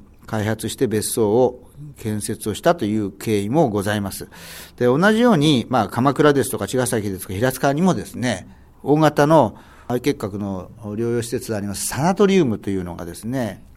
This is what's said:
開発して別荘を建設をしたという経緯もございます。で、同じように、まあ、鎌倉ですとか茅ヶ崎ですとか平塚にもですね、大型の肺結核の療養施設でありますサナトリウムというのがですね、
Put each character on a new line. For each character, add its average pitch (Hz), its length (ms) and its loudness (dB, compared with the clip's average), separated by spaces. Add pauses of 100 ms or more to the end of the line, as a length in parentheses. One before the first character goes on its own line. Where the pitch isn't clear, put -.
(260)
開 107 180 -2
発 107 240 -2
し - 80 -8
て 135 100 0
別 107 240 -2
荘 110 200 0
を 120 340 2 (340)
建 107 220 -4
設 107 280 -8
を 104 60 -4
し - 60 -10
た 170 140 4
と 143 100 -4
い 104 140 0
う 98 120 -4
経 107 300 -2
緯 101 100 -4
も 147 180 2
ご 101 140 -2
ざ 104 120 -2
い 107 60 -2
ま 95 120 -6
す。 - 160 -12 (480)
で、 123 100 2
同 165 260 4
じ 220 80 2
よ 240 120 6
う 185 40 4
に、 143 320 2
ま 123 140 2
あ、 95 60 0
鎌 131 260 0
倉 147 180 6
で 135 120 2
す - 60 -4
と 104 80 -6
か 101 80 -4
茅 127 120 -2
ヶ 127 80 2
崎 107 240 -2
で 92 60 -6
す 90 60 -12
と - 60 -16
か 95 60 -8
平 127 180 0
塚 139 200 0
に 151 100 0
も 180 120 4
で 98 100 -4
す - 100 -16
ね、 101 340 -4 (340)
大 147 160 2
型 147 280 4
の 147 300 4 (320)
肺 123 120 -2
結 135 180 -2
核 101 200 -6
の 95 320 -6 (120)
療 107 300 -4
養 120 100 -2
施 117 60 -8
設 120 220 -6
で 110 60 -2
あ 98 40 -4
り 101 60 -6
ま 101 80 -6
す - 120 -8
サ 117 160 -4
ナ 185 120 2
ト 202 120 4
リ 190 120 4
ウ 160 80 4
ム 107 120 -2
と - 120 -8
い 98 60 -2
う 92 80 -4
の 87 120 -10
が 85 80 -10
で 85 100 -12
す - 100 -16
ね、 117 380 -6 (140)